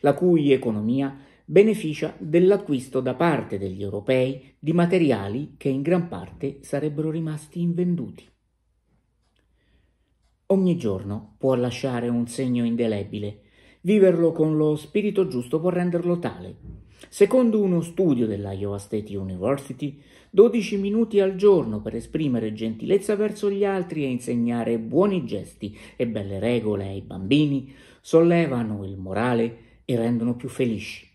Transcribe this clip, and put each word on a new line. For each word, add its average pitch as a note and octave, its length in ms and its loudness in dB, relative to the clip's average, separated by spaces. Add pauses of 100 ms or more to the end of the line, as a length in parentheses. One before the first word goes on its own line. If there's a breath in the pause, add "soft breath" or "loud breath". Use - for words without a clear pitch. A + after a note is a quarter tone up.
la C#3+ 120 4
cui D#3 400 4
economia B2+ 640 0 (340 loud breath)
beneficia D#3+ 680 4
dell'acquisto E3+ 840 2
da B2+ 140 -2
parte B2+ 440 0
degli G2 240 -6
europei B2+ 720 -2
di D3+ 160 -4
materiali D3 840 2
che - 120 -4
in C3+ 140 -2
gran F3 240 2
parte G#2 540 -8
sarebbero D3+ 500 -4
rimasti D#3 500 -6
invenduti. E3+ 640 -2 (2250)
Ogni F#3 300 2
giorno G2+ 600 -6
può C3 180 0
lasciare B2 500 -4
un A#2+ 220 -2
segno B2 360 -2
indelebile. G#2+ 760 -4 (400 soft breath)
Viverlo F3 500 6
con D#3 260 0
lo D3+ 200 2
spirito F#3+ 500 -2
giusto - 320 -4
può F3 120 0
renderlo F3 500 -2
tale. F#2+ 340 -10 (540 loud breath)
Secondo A3 520 4
uno F3+ 200 2
studio D3+ 480 0
dell'Iowa G2+ 500 -4
State G2+ 380 -8
University, A#2+ 840 -4 (300 loud breath)
dodici A3 460 4
minuti G#3 420 0
al G3 160 2
giorno F3 460 4
per A2+ 160 -8
esprimere A#2 560 -2
gentilezza F3 640 -2
verso G#3 340 -2
gli G3+ 140 0
altri F3 400 -2
e C3+ 40 -2
insegnare A#2+ 680 -2
buoni D#3 460 0
gesti G#2 520 -10 (200 loud breath)
e B2+ 100 -2
belle G2+ 320 -6
regole G#2+ 480 -2
ai G2 140 -8
bambini C3 760 0 (260 loud breath)
sollevano C3+ 840 2
il G2 120 -10
morale A2+ 600 -2 (280 loud breath)
e B2+ 120 -2
rendono A#2 400 0
più C3+ 120 -12
felici. A2+ 680 -4